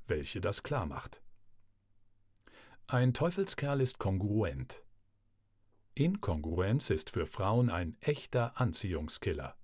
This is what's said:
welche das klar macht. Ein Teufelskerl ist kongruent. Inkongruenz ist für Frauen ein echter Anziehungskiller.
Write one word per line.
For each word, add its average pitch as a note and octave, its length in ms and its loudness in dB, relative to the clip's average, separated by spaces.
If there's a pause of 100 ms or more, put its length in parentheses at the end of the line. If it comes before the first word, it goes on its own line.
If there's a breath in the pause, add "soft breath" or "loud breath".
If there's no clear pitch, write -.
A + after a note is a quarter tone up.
welche D#2+ 320 -2
das F#2 240 -2
klar A#2+ 220 -2
macht. - 360 -10 (1700 loud breath)
Ein B2+ 260 4
Teufelskerl D#3+ 640 0
ist B2+ 200 0
kongruent. F#2+ 800 0 (1120)
Inkongruenz F#2+ 960 2
ist E2 200 0
für F2 160 0
Frauen A2 440 2
ein E2+ 300 -2
echter B2+ 600 -2
Anziehungskiller. E2+ 1040 -2